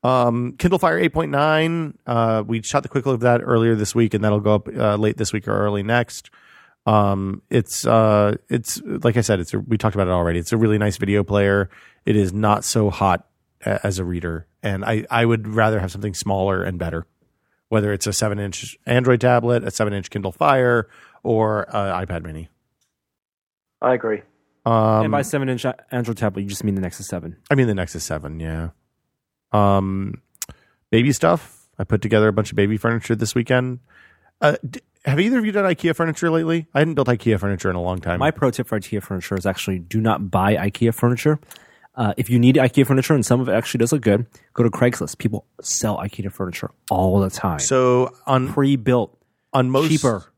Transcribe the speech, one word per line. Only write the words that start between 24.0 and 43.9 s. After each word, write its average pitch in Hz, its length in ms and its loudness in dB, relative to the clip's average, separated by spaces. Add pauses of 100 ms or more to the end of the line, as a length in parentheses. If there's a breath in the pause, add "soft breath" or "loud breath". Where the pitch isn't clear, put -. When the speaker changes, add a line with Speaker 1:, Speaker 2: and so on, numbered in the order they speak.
Speaker 2:
Um, 110 380 4
Speaker 1:
And 110 60 -2
by 143 120 0
seven-inch 131 420 -4
a-, - 260 -6
Android 117 280 -4
tablet, 101 240 -2
you 101 80 -6
just 98 140 -8
mean 101 100 0
the 95 80 -2
Nexus 92 240 -10
seven. 85 320 -10 (120)
Speaker 2:
I 147 40 4
mean 131 120 4
the 104 80 0
Nexus 87 300 -6
seven, 78 360 -8
yeah. 80 280 -6 (840)
Um, 98 680 2 (680 soft breath)
baby 120 220 4
stuff. - 540 -2 (120)
I - 60 -4
put 104 180 0
together 107 260 4
a 104 40 2
bunch 104 180 -2
of 104 60 -6
baby 104 200 2
furniture 117 380 -2
this 110 200 -4
weekend. 127 440 0 (640 soft breath)
Uh, 147 140 2 (120)
d-, 180 120 -12 (240)
have 143 160 2
either 240 180 2
of 220 60 0
you 214 80 -2
done 202 120 0
ikea 170 300 0
furniture 165 360 -2
lately? 165 420 0
I 135 60 0
hadn't 160 160 2
built 139 140 0
ikea 113 300 2
furniture 98 300 -2
in 90 80 -2
a 87 60 -4
long 90 180 -4
time. 87 180 -2
Speaker 1:
My 147 120 2
pro 135 200 0
tip - 160 -6
for 107 140 -4
ikea 101 220 -8
furniture 95 340 -6
is 90 80 -6
actually 95 340 -2
do 87 220 -4
not 98 300 0
buy 98 260 2
ikea 107 380 0
furniture. 123 440 0 (560 loud breath)
Uh, 107 220 0
if - 140 -4
you 123 80 4
need 127 180 8
ikea 131 300 4
furniture, 135 280 2
and 123 100 2
some 123 160 2
of 123 80 -2
it 101 40 0
actually 113 260 -2
does 117 140 2